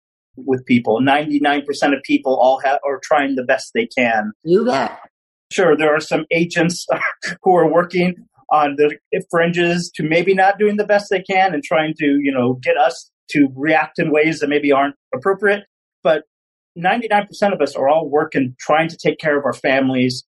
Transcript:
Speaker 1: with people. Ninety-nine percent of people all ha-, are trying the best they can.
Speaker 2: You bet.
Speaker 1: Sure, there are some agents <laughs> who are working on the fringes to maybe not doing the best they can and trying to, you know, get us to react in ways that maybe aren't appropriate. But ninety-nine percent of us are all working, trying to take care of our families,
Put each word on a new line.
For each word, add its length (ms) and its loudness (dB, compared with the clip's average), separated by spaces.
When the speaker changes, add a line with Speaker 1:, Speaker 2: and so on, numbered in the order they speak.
Speaker 1:
with 300 -4
people. 340 2
Ninety-nine 640 0
percent 300 -2
of 80 -4
people 340 0
all 260 2
ha-, 240 0
are 160 -4
trying 340 0
the 80 -4
best 300 -2
they 120 0
can. 460 -2
Speaker 2:
You 200 2
bet. 340 -2
Speaker 1:
Sure, 240 4
there 180 2
are 60 -2
some 320 -4
agents 540 -2
<laughs> 280 -12
who 140 4
are 140 4
working 440 0
on 240 2
the 200 2
fringes 640 0
to 80 -6
maybe 320 2
not 240 2
doing 180 2
the 80 -2
best 260 0
they 120 0
can 320 0
and 80 -4
trying 360 0
to, 220 2
you 120 0
know, 300 0
get 140 0
us 340 0
to 260 2
react 420 -2
in 140 -2
ways 280 2
that 80 -2
maybe 240 0
aren't 220 0
appropriate. 500 0
But 220 0
ninety-nine 540 0
percent 260 -2
of 80 -2
us 120 -2
are 140 0
all 220 0
working, 500 -2
trying 280 0
to 100 -16
take 200 -2
care 200 0
of 80 -2
our 80 -2
families, 720 0